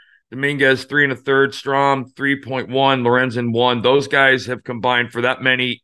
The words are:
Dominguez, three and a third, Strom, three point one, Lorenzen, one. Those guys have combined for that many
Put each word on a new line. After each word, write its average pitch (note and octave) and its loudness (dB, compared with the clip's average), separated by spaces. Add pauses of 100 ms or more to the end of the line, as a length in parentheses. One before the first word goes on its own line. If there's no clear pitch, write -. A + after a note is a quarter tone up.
(300)
Dominguez, C3+ 0
three C#3+ 0
and C3+ -2
a - -6
third, C3+ 0
Strom, C#3 0
three C#3 -4
point C3 -8
one, C3+ 0
Lorenzen, A#2+ 0
one. A#2+ 0
Those C3+ 2
guys C3+ 2
have B2 -8
combined A#2+ -2
for A#2+ -6
that B2 -2
many B2+ -2